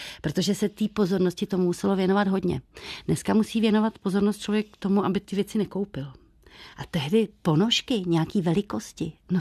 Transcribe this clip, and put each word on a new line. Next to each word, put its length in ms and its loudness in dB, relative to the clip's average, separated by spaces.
protože 340 0
se 140 -2
té 200 -2
pozornosti 580 0
tomu 180 0
muselo 320 0
věnovat 320 2
hodně. 320 0
Dneska 280 0
musí 260 2
věnovat 380 2
pozornost 400 0
člověk 380 -4
tomu, 280 2
aby 160 -2
ty 160 -8
věci 220 -2
nekoupil. 540 -4
A 140 -12
tehdy 380 0
ponožky 640 2
nějaký 360 2
velikosti, 720 -2
no 100 2